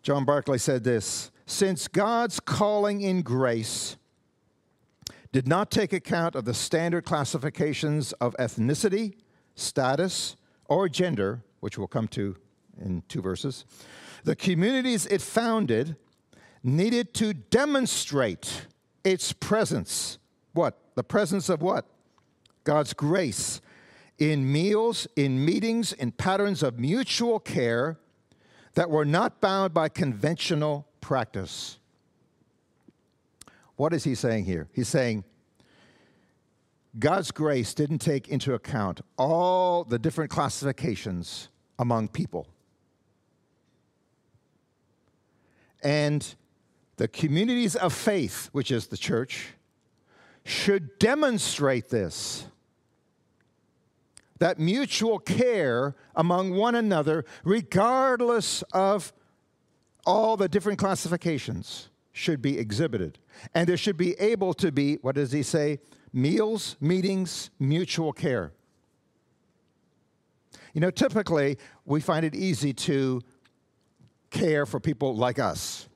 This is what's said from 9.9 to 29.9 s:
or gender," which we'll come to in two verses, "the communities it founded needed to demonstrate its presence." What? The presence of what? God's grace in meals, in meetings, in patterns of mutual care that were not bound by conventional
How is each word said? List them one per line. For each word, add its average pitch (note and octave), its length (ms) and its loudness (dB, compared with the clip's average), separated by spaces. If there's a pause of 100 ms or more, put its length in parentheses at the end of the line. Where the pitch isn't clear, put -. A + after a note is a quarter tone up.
or F3+ 240 2
gender," B2 540 -2 (160)
which - 180 -8
we'll G2 100 -6
come A2+ 200 -2
to G2 300 -6 (440)
in F2+ 260 -6
two A2+ 140 -8
verses, G2 440 -6 (580)
"the - 120 0
communities A3+ 680 0
it G3 160 0
founded E3+ 760 0 (680)
needed G3 500 2
to G#3+ 200 0
demonstrate E3 1300 0 (380)
its F#3+ 280 0
presence." - 840 -2 (360)
What? D#3 240 0 (180)
The B2 80 -2
presence F#3+ 440 0
of E3+ 140 0
what? F3+ 240 -2 (800)
God's D3 300 2
grace D3+ 680 0 (560)
in D3 340 2
meals, G#3 640 0
in C#3 300 2
meetings, A3 480 0
in B2 180 -4
patterns G3 520 0
of A#2+ 160 -2
mutual A3 600 0
care B2+ 600 0 (760)
that E3+ 160 2
were D3+ 160 4
not F3 340 2
bound F#3+ 340 2
by D#3+ 140 4
conventional D3+ 1000 -2 (120)